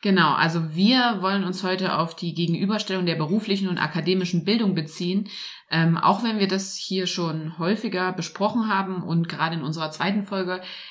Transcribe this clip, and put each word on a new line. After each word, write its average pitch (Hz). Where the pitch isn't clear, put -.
Genau, 175
also 160
wir 233
wollen 190
uns 175
heute 185
auf 170
die 170
Gegenüberstellung 185
der 170
beruflichen 190
und 180
akademischen 180
Bildung 208
beziehen. 175
Ähm, 165
auch 196
wenn 220
wir 196
das 190
hier 185
schon 160
häufiger 185
besprochen 220
haben 185
und 170
gerade 165
in 160
unserer 156
zweiten 196
Folge 185